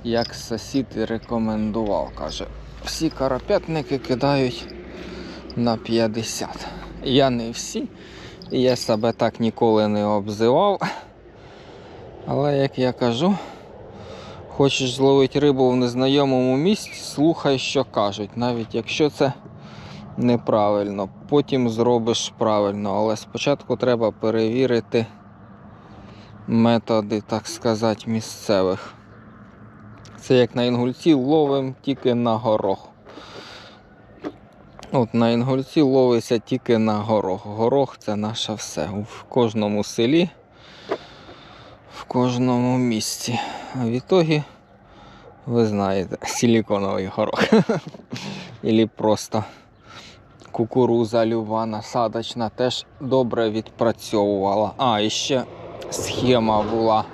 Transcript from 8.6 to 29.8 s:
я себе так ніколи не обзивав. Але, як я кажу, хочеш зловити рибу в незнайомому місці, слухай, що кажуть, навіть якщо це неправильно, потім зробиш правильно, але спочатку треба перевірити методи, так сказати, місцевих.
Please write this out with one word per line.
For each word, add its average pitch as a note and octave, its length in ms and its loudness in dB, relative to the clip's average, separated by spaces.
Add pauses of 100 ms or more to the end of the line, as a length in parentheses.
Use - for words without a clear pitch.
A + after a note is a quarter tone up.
я B2+ 140 4
себе A2+ 360 0
так - 280 -2
ніколи A2 480 2
не G#2 180 0
обзивав. G#2+ 760 2 (1500)
Але, C#3 300 0
як C3+ 220 0
я B2+ 140 2
кажу, B2+ 420 2 (1120)
хочеш C3+ 440 2
зловити C3+ 460 4
рибу C3 300 4
в B2 60 2
незнайомому B2+ 800 2
місці, F#3+ 360 0
слухай, D3 680 0
що C3+ 240 0
кажуть, G#2 540 -2
навіть A#2+ 380 -2
якщо C#3+ 340 0
це C#3 240 0 (840)
неправильно, G#2 920 2 (200)
потім C#3 400 2
зробиш A#2 680 2
правильно, G#2 600 0
але G#2+ 200 0
спочатку - 580 -2
треба A#2 360 2
перевірити A2+ 960 0 (1400)
методи, A2+ 720 2
так G#2+ 260 -6
сказати, A2 600 -2
місцевих. G2 840 -2 (1300)